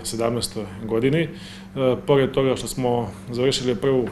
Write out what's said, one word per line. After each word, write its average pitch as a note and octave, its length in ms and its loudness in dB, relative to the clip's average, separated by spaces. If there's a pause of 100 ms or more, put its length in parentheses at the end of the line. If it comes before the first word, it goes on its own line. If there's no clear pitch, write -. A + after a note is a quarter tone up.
sedamnaestoj A2+ 600 -2 (200)
godini. A#2+ 360 2
E, D#3 80 0 (800)
pored C#3 240 6
toga C3 260 2
što A#2 120 -6
smo A#2+ 420 0 (200)
završili B2 440 2
prvu B2+ 380 0